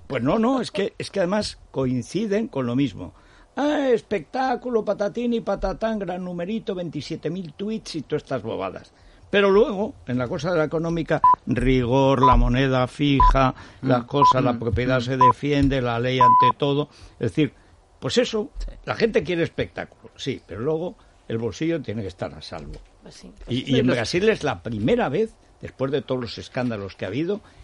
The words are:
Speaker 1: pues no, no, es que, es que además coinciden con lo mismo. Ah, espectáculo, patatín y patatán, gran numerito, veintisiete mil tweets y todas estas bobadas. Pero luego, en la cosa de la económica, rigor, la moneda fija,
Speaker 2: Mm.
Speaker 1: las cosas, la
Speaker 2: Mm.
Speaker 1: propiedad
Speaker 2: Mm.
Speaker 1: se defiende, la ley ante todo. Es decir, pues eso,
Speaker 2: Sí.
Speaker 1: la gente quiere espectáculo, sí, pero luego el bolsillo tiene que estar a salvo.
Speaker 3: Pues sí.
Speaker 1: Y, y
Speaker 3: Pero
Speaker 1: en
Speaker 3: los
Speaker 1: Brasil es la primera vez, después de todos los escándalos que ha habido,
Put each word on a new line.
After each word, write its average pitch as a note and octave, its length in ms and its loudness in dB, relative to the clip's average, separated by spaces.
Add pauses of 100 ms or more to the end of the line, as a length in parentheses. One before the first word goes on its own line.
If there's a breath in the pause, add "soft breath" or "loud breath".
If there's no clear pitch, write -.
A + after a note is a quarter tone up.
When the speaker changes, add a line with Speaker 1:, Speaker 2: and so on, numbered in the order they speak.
Speaker 1:
pues B2+ 160 -4
no, E3+ 160 2
no, B3+ 220 2
es F3 100 -8
que, - 260 -4
es - 140 -10
que G3+ 80 -4
además G3 400 -2 (120)
coinciden C3+ 760 -2
con C3+ 180 -4
lo A#2+ 120 -2
mismo. G2 360 -4 (420 soft breath)
Ah, D4 340 0
espectáculo, A#3+ 920 -2
patatín G#3+ 500 -2
y A#3 80 -2
patatán, G3+ 580 -4
gran F#3 240 -6
numerito, F3+ 520 -6
veintisiete D#3 540 -8
mil F3 240 -8
tweets G#3+ 420 -8
y D3+ 60 -6
todas D3 220 -6
estas C3 200 -6
bobadas. F#2 480 -8 (380 soft breath)
Pero G3+ 220 4
luego, G#3+ 420 4 (140)
en B2 100 -2
la B2+ 100 -2
cosa E3 240 -4
de F3+ 60 2
la D#3 80 4
económica, E3 560 -2 (240)
rigor, B2+ 800 4
la B2 100 8
moneda B2+ 520 4
fija, C3+ 640 4 (280 loud breath)
Speaker 2:
Mm. B2+ 60 -4
Speaker 1:
las B2 180 2
cosas, C3 380 4
la B2 100 2
Speaker 2:
Mm. A#2 60 -4
Speaker 1:
propiedad B2 400 0
Speaker 2:
Mm. A#2+ 40 -2
Speaker 1:
se C3 140 -2
defiende, C#3 640 4
la A#2+ 180 -2
ley B2+ 200 0
ante B5+ 380 6
todo. C#3+ 320 0 (300 loud breath)
Es A2+ 120 -2
decir, C#3+ 220 0 (460 soft breath)
pues C3 180 -2
eso, A3+ 420 -2
Speaker 2:
Sí. - 120 -8 (140)
Speaker 1:
la - 100 -4
gente A3 280 0
quiere E3+ 200 -2
espectáculo, - 720 -8
sí, A2 300 -8
pero F#2 160 -12
luego D#3 360 -4 (300 soft breath)
el A2+ 100 -6
bolsillo C#3+ 440 -4
tiene A2 200 -8
que F#2+ 80 -8
estar F2+ 240 -10
a D#2 80 -18
salvo. D#2 320 -14 (280)
Speaker 3:
Pues - 140 -20
sí. - 160 -20 (160)
Speaker 1:
Y, A#2+ 120 -4
y - 60 -6
Speaker 3:
Pero C3 140 2
Speaker 1:
en B2 80 4
Speaker 3:
los B2+ 100 4
Speaker 1:
Brasil F3 320 0
es G#3 140 0
la A#2+ 200 -2
primera D3 460 0
vez, G#3 260 -2 (260)
después - 300 -4
de C#3 100 0
todos B2+ 200 -4
los A#2 160 -10
escándalos A2 580 -6
que A2 100 -8
ha F#2+ 40 -6
habido, D3+ 320 -4 (220 soft breath)